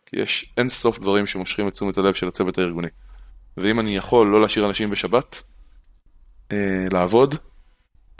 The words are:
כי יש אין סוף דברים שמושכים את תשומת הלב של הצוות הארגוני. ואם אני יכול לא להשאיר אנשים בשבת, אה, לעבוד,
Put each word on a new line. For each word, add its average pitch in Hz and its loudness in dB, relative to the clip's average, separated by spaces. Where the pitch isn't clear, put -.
כי - -8
יש - -6
אין 123 0
סוף 117 -2
דברים 101 0
שמושכים 98 -4
את 95 -4
תשומת 98 -4
הלב 98 2
של - -4
הצוות 90 -4
הארגוני. 85 -2
ואם 110 0
אני 107 -2
יכול 110 4
לא 107 4
להשאיר 104 2
אנשים 104 -2
בשבת, 101 -2
אה, 98 -2
לעבוד, 110 4